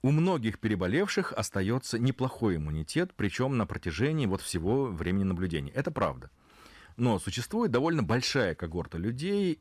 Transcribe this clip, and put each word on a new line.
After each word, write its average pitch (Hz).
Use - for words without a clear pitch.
у 131
многих 151
переболевших 107
остаётся 110
неплохой 120
иммунитет, 78
причём 127
на 104
протяжении 120
вот 95
всего 107
времени 92
наблюдения. 85
Это -
правда. 69
Но 117
существует 123
довольно 147
большая 113
когорта 85
людей, 156